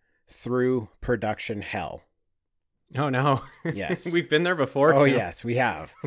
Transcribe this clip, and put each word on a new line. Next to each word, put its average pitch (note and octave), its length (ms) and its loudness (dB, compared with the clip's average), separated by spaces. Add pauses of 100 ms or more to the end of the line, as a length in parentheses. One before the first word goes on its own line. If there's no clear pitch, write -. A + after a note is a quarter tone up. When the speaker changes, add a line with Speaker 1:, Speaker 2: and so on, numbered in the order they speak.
(280)
Speaker 1:
through B2 640 -2 (120)
production G#2+ 640 -4
hell. - 400 -8 (920)
Speaker 2:
Oh, C#3+ 140 0
no. C3 320 2 (220)
<laughs> E3+ 100 -4
Speaker 1:
Yes. E3+ 380 -6
Speaker 2:
We've E3 180 0
been D#3 140 4
there F3+ 120 0
before, C#3+ 380 4
Speaker 1:
Oh, C#3+ 120 6
Speaker 2:
too. C#3 60 6
Speaker 1:
yes, G#2 320 -2
we A#2 120 -2
have. G2 380 -2 (140)